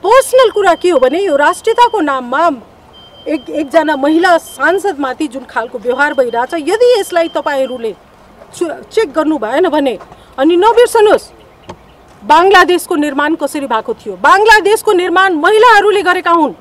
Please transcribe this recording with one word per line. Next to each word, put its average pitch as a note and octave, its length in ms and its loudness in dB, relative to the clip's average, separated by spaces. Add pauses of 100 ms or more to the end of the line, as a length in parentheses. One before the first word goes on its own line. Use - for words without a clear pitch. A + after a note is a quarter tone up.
Personal B4+ 460 4
कुरा G4 240 0
के F4 160 -2
हो D#4 80 2
भने C4 240 0
यो F#4 140 -2
राष्ट्रियताको A4 640 0
नाममा C#4 500 -2 (760)
एक, D#4 220 -6
एकजना D4+ 460 -2
महिला D#4+ 420 2
सांसदमाथि D4+ 920 -4
जुन B3+ 160 -12
खालको A#3 340 -8
व्यवहार B3+ 360 -2
भइरहेछ, B3 400 -2
यदि G#4+ 460 0
यसलाई E4+ 280 -2
तपाईँहरूले C4 680 -6 (600)
चु-, E4 180 -6
check - 400 -4
गर्नु D4+ 260 -2
भएन C4 300 -2
भने, C#4 300 -2 (400)
अनि D#4 180 2
नबिर्सनुहोस् A4 760 2 (920)
बङ्गलादेशको F4 720 2
निर्माण D4 380 -2
कसरी D4 320 -6
भएको A3 280 -4
थियो। G3 220 -14
बङ्गलादेशको G4+ 760 2
निर्माण F#4 420 2
महिलाहरूले G#4 680 2
गरेका F4+ 280 -2
हुन् D#4+ 300 2